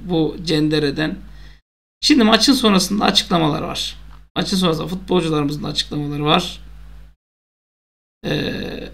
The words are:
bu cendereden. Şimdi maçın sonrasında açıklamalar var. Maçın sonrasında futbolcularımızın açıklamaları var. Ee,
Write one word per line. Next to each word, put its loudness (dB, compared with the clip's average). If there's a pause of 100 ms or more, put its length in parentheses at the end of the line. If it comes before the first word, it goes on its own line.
bu 0
cendereden. 0 (840)
Şimdi 6
maçın 6
sonrasında 2
açıklamalar 2
var. -8 (380)
Maçın -2
sonrasında 0
futbolcularımızın 0
açıklamaları -4
var. 0 (1600)
Ee, -6